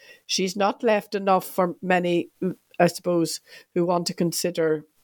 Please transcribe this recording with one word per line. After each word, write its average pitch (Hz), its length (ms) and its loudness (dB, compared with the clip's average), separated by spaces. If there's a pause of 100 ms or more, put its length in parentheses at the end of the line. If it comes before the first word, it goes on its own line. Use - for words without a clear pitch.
(260)
She's 190 300 -2
not 202 260 0
left 214 320 0
enough 196 320 2
for 180 340 -2
many, 180 500 0 (480)
I 175 100 6
suppose, 170 520 -2 (340)
who 175 120 0
want 175 220 -2
to 180 60 -8
consider, 165 680 -2 (200)